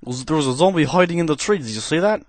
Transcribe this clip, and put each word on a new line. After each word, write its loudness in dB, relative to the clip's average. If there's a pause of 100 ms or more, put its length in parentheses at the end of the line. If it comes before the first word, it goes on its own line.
Was, -6
there 0
was 2
a 0
zombie 4
hiding 0
in 0
the 0
tree. 0
Did -6
you -6
see -2
that? 0